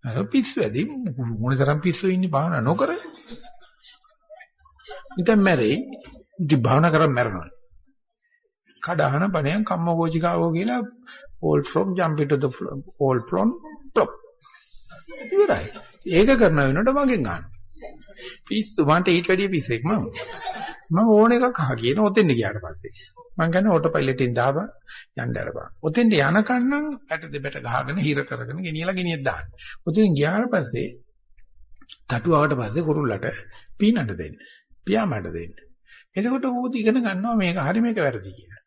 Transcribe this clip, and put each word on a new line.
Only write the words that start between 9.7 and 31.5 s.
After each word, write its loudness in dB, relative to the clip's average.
කියලා -2
all 2
from -2
jump 0
into 2
the 0
flo-, -10
all 2
from 2
plop. 2
ඉවරයි. 4
ඒක 6
කරන 6
වෙනකොට 2
මගෙන් 2
ගන්න. -4
පිස්සු -2
මන්ට 4
ඊට 2
වැඩිය 2
පිස්සෙක් -2
මම. 0
මම 2
ඕන 6
එකක් 2
අහ 0
කියන 0
ඔතෙන් 4
ගියාට 0
පස්සේ. -14
මං 0
කියන්නේ 4
ඕටෝ 2
පයිලට් 0
එකෙන් 0
දාපන් 0
යන්න -4
අරපන්. -8
ඔතෙන්ට 2
යනකන් 2
නම් 0
ඇට -8
දෙබැට -8
ගහගෙන -2
හිර 0
කරගෙන -8
ගෙනියලා -4
ගෙනියක් -2
දාන්න. -4
ඔතෙන් 4
ගියාට 0
පස්සේ -2